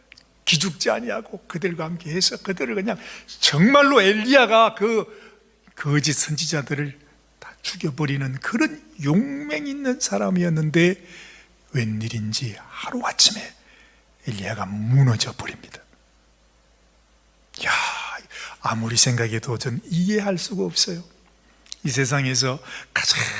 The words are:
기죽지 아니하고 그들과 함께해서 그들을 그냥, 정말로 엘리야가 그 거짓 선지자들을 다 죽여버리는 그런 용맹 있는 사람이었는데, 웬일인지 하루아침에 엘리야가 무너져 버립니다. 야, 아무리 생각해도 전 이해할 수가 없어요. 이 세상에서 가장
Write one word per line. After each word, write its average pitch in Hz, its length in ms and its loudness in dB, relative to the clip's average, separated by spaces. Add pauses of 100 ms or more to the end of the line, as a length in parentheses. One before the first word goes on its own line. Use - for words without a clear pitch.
(460)
기죽지 165 440 0
아니하고 226 580 -4
그들과 170 380 -4
함께해서 170 520 -2
그들을 214 380 -4
그냥, 196 220 -2 (420)
정말로 269 600 6
엘리야가 220 760 6
그 214 300 0 (680)
거짓 147 380 2
선지자들을 147 840 -2 (400)
다 - 220 -20
죽여버리는 139 800 -4
그런 - 440 -2 (200)
용맹 285 640 0
있는 277 320 -4
사람이었는데, 175 1040 2 (720)
웬일인지 110 840 -4
하루아침에 - 960 -2 (720)
엘리야가 104 380 -6
무너져 117 680 2
버립니다. - 460 -14 (1900)
야, - 60 2 (880)
아무리 113 360 -2
생각해도 117 600 0
전 123 280 -6
이해할 196 520 0
수가 190 260 -4
없어요. 175 400 -4 (800)
이 151 60 -2
세상에서 131 680 0 (340)
가장 - 260 0 (200)